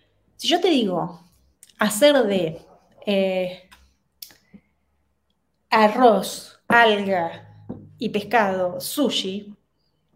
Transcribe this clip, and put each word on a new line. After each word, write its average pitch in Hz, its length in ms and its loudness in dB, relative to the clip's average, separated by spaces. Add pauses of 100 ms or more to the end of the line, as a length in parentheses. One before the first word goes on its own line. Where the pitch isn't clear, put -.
(360)
Si - 120 -8
yo 339 120 0
te 392 100 0
digo 180 500 -2 (580)
hacer 269 460 4
de, 175 360 -2 (460)
eh, 185 600 -2 (2000)
arroz, 220 960 2
alga 202 800 0 (500)
y 220 120 -6
pescado, 185 720 -2
sushi, 208 720 -6 (600)